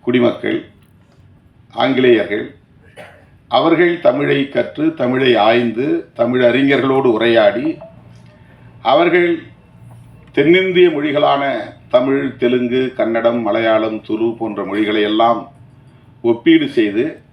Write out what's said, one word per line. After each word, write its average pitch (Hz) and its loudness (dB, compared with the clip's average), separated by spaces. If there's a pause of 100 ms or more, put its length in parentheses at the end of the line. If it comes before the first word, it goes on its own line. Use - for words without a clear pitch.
குடிமக்கள், 120 -2 (1200)
ஆங்கிலேயர்கள், 120 2 (1040)
அவர்கள் 165 2 (140)
தமிழை 139 0 (160)
கற்று, 135 -4 (160)
தமிழை 127 2 (160)
ஆய்ந்து, 120 0 (320)
தமிழ் 123 0
அறிஞர்களோடு 131 2
உரையாடி, 113 2 (1300)
அவர்கள் 339 2 (1040)
தென்னிந்திய 180 4
மொழிகளான 143 0 (520)
தமிழ், 135 2 (180)
தெலுங்கு, 123 0 (200)
கன்னடம், 117 -2
மலையாளம், 110 0
துளு 110 -2 (100)
போன்ற 104 -6 (100)
மொழிகளை 104 -2
எல்லாம் 107 0 (880)
ஒப்பீடு 156 2 (100)
செய்து 107 -2 (280)